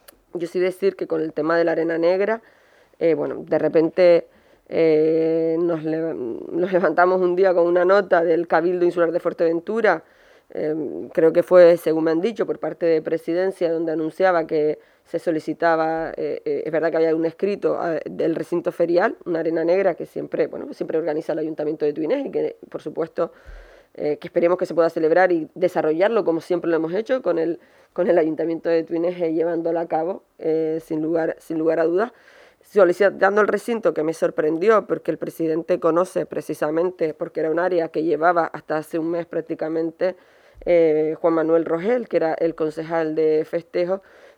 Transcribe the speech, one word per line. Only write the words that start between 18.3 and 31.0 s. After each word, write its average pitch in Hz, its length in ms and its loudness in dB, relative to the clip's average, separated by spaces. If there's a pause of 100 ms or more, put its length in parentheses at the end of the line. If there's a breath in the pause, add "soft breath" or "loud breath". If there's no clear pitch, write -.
recinto 170 380 -4
ferial, 175 440 0 (100)
una 170 140 -4
arena 160 240 -2
negra 180 300 2
que 151 120 -10
siempre, 151 400 -4
bueno, - 200 -10
que 294 80 -14
siempre 160 240 -4
organiza 160 340 -4
el 170 80 -4
Ayuntamiento 156 440 -4
de 147 80 0
Tuineje 180 360 -4
y - 20 -12
que, 151 260 -4 (140)
por - 120 -10
supuesto, 160 500 -6 (640 loud breath)
eh, 147 240 -4
que 170 100 -14
esperemos 170 300 -2
que 185 80 -4
se 165 80 -8
pueda 165 160 2
celebrar 165 400 2
y 165 240 -2
desarrollarlo 175 720 0
como 165 160 0
siempre 170 300 -4
lo 165 60 2
hemos 160 180 -2
hecho 247 280 -4
con 170 160 -2
el, 165 220 -2 (320 soft breath)
con 185 160 -2
el 175 100 4
Ayuntamiento 160 500 -2
de 165 140 2
Tuineje 170 520 -2
llevándola 165 480 -2
a 165 60 -8
cabo, 165 360 -4 (140)
eh, 160 460 -2
sin 156 180 -4